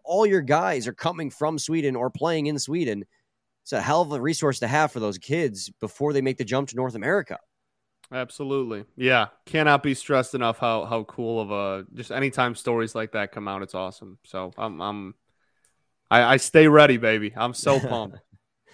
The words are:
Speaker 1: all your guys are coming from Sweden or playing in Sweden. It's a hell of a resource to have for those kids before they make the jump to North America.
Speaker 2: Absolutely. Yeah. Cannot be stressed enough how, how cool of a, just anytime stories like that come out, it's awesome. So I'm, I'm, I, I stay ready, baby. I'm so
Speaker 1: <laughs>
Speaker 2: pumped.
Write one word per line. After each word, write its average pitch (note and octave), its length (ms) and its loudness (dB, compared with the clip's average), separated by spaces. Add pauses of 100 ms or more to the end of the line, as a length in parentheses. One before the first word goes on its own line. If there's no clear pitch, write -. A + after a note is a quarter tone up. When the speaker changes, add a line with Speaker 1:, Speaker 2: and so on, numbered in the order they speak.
Speaker 1:
all F#3+ 220 2
your F#3+ 160 2
guys D3 440 0
are B2 60 -6
coming E3 380 -6
from D#3 280 -4
Sweden C#3+ 380 -2
or B2 140 -2
playing D#3 360 -2
in D3 120 -2
Sweden. C3 460 -4 (580)
It's - 100 -16
a A#2 80 -2
hell D3+ 220 2
of D3 100 -4
a C3+ 80 -4
resource C#3+ 400 -2
to A#2 80 -2
have D3+ 240 2
for B2 80 -8
those G#2 160 -2
kids C3 540 -4 (100)
before C#3 320 -4
they C#3 80 0
make C3 160 -2
the B2+ 80 -6
jump C3 240 -2
to A#2 80 -14
North B2+ 180 -4
America. C#3+ 440 -2 (760)
Speaker 2:
Absolutely. B2+ 720 -6 (120)
Yeah. B2+ 320 2 (180)
Cannot D3+ 360 4
be C#3+ 120 0
stressed B2+ 400 -2
enough A#2+ 240 -2
how, A2+ 260 -2
how A2+ 200 -4
cool A2+ 360 -6
of G2+ 100 -6
a, G2 440 -4
just A#2+ 180 -14
anytime B2+ 420 -2
stories A2+ 400 -4
like A2 180 -8
that G#2 200 -6
come G#2 160 -10
out, G2 140 -6
it's F#2+ 120 -12
awesome. F#2+ 500 -10
So F#2 340 -10
I'm, G#2+ 220 -8
I'm, G2+ 340 -8 (960)
I, A#2 120 8
I B2 140 6
stay D#3 320 8
ready, D3 300 10
baby. A2 360 0
I'm A#2 200 -4
so C#3 260 0
Speaker 1:
<laughs> B2+ 80 -6
Speaker 2:
pumped. G#2+ 300 -6 (560)